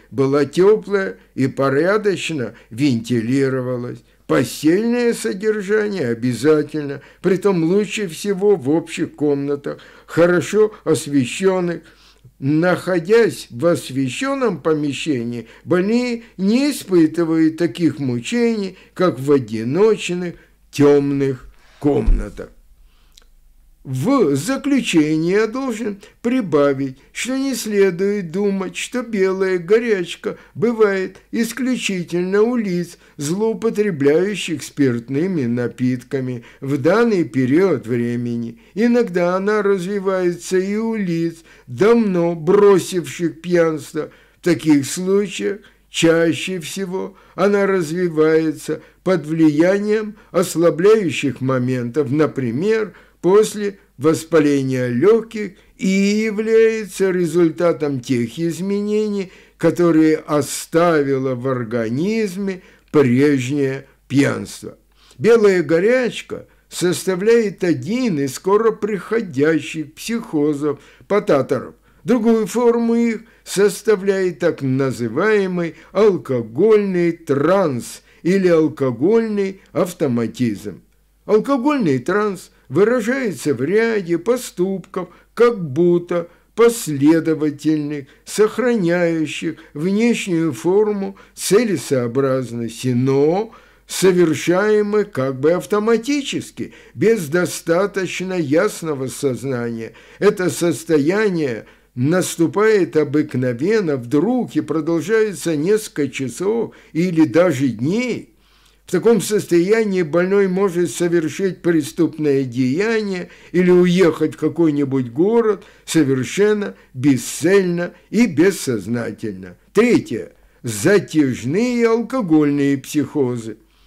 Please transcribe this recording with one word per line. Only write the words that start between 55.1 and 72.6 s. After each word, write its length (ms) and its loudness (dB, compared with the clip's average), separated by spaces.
и 100 -2
является 1200 2
результатом 920 0
тех 380 -4
изменений, 960 -4
которые 600 4
оставило 1200 0
в 140 -6
организме 1120 -4
прежнее 960 2
пьянство. 680 -2
Белая 460 6
горячка 840 0
составляет 960 0
один 540 -2
из 160 -2
скоро 380 2
приходящих 1200 -2
психозов 840 -4
пататоров. 680 0
Другую 440 2
форму 480 2